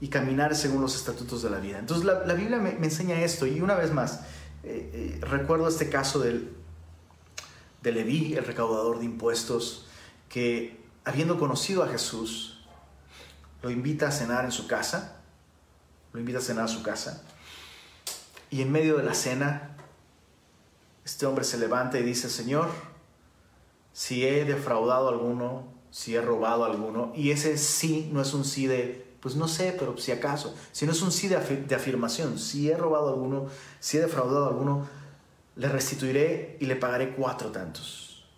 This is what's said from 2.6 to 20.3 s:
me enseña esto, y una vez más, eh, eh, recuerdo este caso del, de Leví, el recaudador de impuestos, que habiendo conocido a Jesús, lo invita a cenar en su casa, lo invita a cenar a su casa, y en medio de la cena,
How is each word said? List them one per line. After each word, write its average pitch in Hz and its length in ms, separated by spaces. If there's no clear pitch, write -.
me 160 140
enseña 165 340
esto, 165 240
y 147 160
una 196 140
vez 160 180
más, 120 280
eh, - 300
eh, - 280
recuerdo 147 480
este 156 200
caso 139 300
del, 120 340
de 120 120
Leví, 131 400
el 123 100
recaudador 113 560
de 117 60
impuestos, 117 840
que 117 560
habiendo 160 340
conocido 147 440
a 131 40
Jesús, - 800
lo 123 80
invita 139 400
a - 20
cenar 123 320
en 123 80
su - 160
casa, - 540
lo 117 80
invita 123 200
a - 20
cenar 113 240
a - 20
su 113 160
casa, - 400
y 135 120
en 135 120
medio 156 240
de 131 60
la 123 100
cena, 139 640